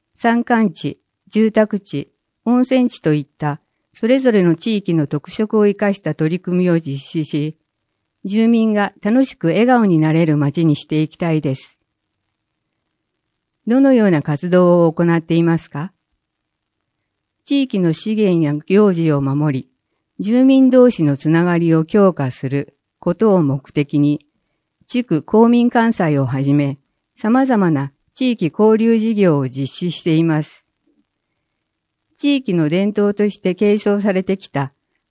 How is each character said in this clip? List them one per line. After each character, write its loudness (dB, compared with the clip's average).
山 0
間 0
地、 -10
住 0
宅 0
地、 -10
温 0
泉 0
地 -14
と 0
い -2
っ -8
た -8
そ -6
れ 4
ぞ 0
れ 2
の 4
地 -4
域 -4
の 0
特 -8
色 -4
を 4
生 0
か -2
し -18
た -6
取 -2
り -6
組 -4
み 0
を 2
実 -8
施 -8
し、 -6
住 0
民 2
が -2
楽 0
し -12
く -2
笑 0
顔 4
に 2
な 2
れ 2
る 2
街 -2
に 2
し -12
て -2
い -4
き -18
た -4
い 0
で -4
す。 -18
ど 2
の 4
よ 4
う 4
な 0
活 -4
動 4
を 0
行 -2
っ 0
て -4
い 2
ま 2
す -12
か？ -12
地 0
域 -4
の 0
資 -6
源 2
や -2
行 2
事 0
を 0
守 -2
り、 -18
住 0
民 4
同 6
士 -2
の 0
つ -4
な 2
が 0
り 2
を 2
強 2
化 -4
す -10
る -8
こ -4
と 0
を 2
目 -4
的 -4
に、 -2
地 -4
区 -2
公 2
民 2
館 0
祭 0
を 0
は -4
じ 0
め、 -2
様 0
々 0
な -4
地 -2
域 -4
交 2
流 2
事 -2
業 2
を -2
実 -6
施 -8
し -12
て 0
い 2
ま 0
す。 -14
地 0
域 -4
の 0
伝 -2
統 -2
と -2
し -14
て -2
継 0
承 -2
さ -2
れ -2
て -4
き -18
た -6